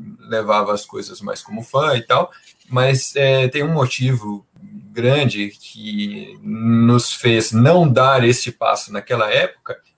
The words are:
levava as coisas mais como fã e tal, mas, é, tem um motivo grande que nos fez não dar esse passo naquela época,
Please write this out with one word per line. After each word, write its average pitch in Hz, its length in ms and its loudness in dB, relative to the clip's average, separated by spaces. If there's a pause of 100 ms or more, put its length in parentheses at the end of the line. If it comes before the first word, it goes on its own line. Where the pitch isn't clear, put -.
(200)
levava 107 540 -2
as 101 120 -6
coisas 101 360 -14
mais 104 200 -10
como 113 220 -12
fã 143 340 -2
e 117 60 -6
tal, 139 280 -2 (380)
mas, 131 460 0
é, 135 320 2
tem 143 160 -4
um 160 100 -2
motivo 127 720 -2 (460)
grande 117 580 0
que 104 960 -10
nos 117 680 2
fez 113 400 2
não 147 400 6
dar 131 320 4
esse 120 280 2
passo - 420 -4
naquela 107 380 -4
época, 139 480 -4 (180)